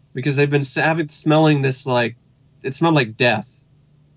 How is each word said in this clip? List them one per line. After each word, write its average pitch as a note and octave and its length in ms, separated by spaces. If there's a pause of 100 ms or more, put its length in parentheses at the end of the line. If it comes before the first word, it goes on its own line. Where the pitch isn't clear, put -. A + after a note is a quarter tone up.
(120)
because C3+ 240
they've C#3+ 140
been C#3+ 100
s-, C3+ 140
having, D#3+ 340
smelling D3+ 540
this, C3+ 240
like, A#2+ 300 (460)
it C3 120
smelled E3 200
like A2+ 220
death, A2+ 480 (520)